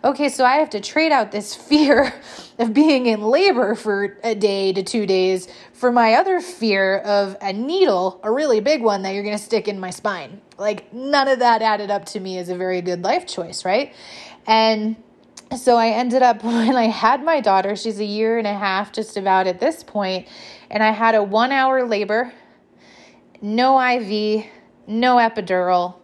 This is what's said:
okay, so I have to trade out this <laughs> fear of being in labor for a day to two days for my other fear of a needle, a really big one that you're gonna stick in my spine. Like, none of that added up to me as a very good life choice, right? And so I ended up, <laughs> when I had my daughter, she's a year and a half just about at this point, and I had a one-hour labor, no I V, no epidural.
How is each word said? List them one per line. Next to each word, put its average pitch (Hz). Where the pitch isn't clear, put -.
okay, 277
so 262
I 262
have 302
to 208
trade 311
out 233
this 208
<laughs> -
fear 277
of 226
being 269
in 214
labor 247
for 202
a 226
day 196
to 190
two 208
days 185
for 247
my 226
other 359
fear 196
of 202
a 196
needle, 220
a 208
really 262
big 262
one 202
that 190
you're 202
gonna 208
stick 208
in 202
my 185
spine. 180
Like, 202
none 269
of 262
that 233
added 208
up 202
to -
me 185
as 175
a 185
very 185
good 175
life 302
choice, -
right? 233
And 220
so 240
I 233
ended 247
up, 233
<laughs> -
when 233
I 233
had 233
my 311
daughter, 196
she's 202
a 214
year 220
and 220
a 202
half 202
just 214
about 190
at 180
this 311
point, 190
and 214
I 214
had 220
a 214
one-hour 254
labor, 214
no 240
I 254
V, 214
no 247
epidural. 185